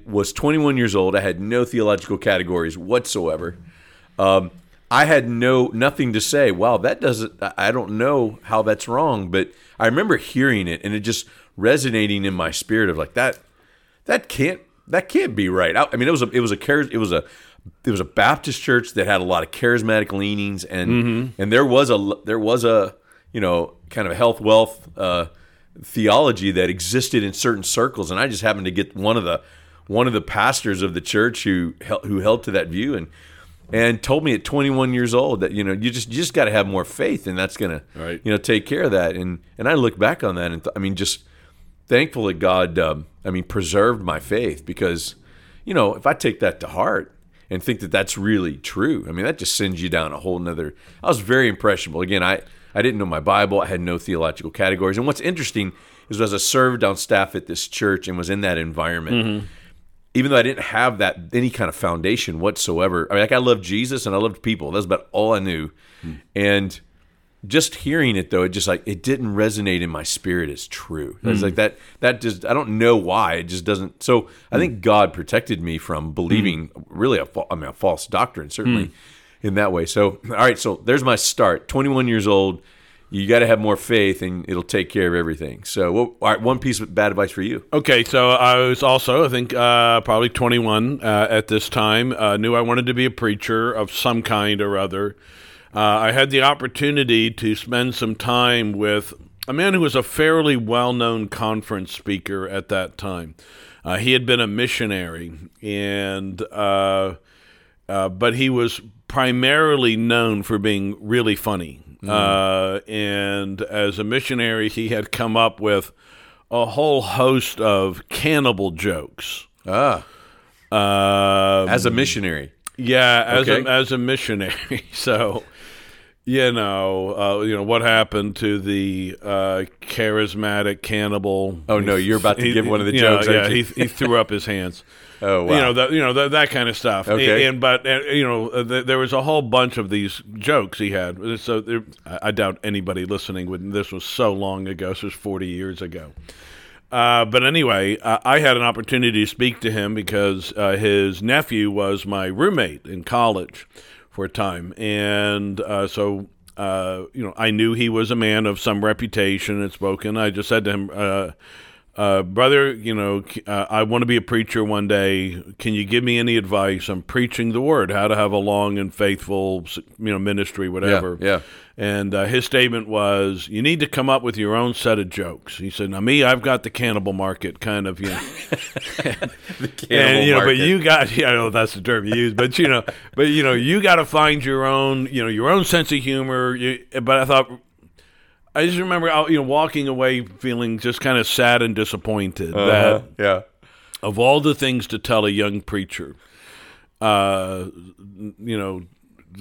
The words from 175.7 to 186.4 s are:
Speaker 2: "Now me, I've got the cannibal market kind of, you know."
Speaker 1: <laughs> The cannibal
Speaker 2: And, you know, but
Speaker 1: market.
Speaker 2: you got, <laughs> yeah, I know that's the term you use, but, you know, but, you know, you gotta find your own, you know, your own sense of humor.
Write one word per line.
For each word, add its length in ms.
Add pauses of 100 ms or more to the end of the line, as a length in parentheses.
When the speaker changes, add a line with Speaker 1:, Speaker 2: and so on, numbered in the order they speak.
Speaker 2:
"Now 100
me, 220
I've 200
got 200
the 80
cannibal 420
market 460
kind 300
of, 120
you 100
know." 140
Speaker 1:
<laughs> 60 (1300)
The 80
cannibal 280
Speaker 2:
And, 300
you 60
know, 80
but 60
Speaker 1:
market. 180
Speaker 2:
you 180
got, 280
<laughs> 60
yeah, 140
I 20
know 180
that's 240
the 80
term 240
you 80
use, 200
but, 240
you 100
know, 140 (340)
but, 100
you 160
know, 100
you 300
gotta 240
find 380
your 200
own, 460
you 120
know, 60
your 220
own 140
sense 280
of 60
humor. 560